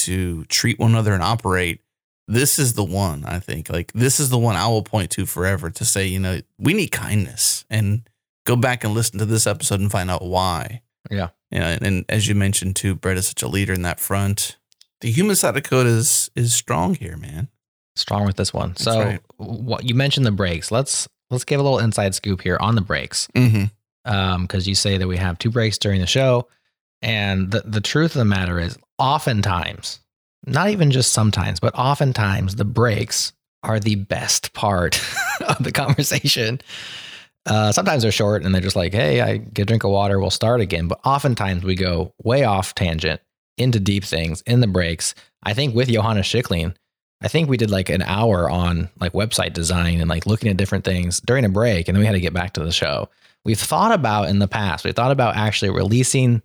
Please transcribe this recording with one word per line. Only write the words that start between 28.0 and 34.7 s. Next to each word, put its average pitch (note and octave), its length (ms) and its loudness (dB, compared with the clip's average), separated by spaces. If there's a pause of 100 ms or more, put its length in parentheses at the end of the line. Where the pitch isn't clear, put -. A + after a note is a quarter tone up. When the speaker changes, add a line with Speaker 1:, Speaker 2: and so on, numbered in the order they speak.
Speaker 2:
of D3 40 -2
the A#2 60 4
matter F#2 340 0
is, E2+ 180 -6 (200)
oftentimes, G#2 1040 -2 (460)
not D3+ 240 0
even F3 220 4
just B2+ 200 2
sometimes, G2+ 480 2
but A#2 160 -2
oftentimes A#2 800 0
the A2 100 0
breaks A2+ 680 0 (300)
are A2 160 0
the G#2+ 160 2
best - 580 -4
part F2+ 480 0 (240)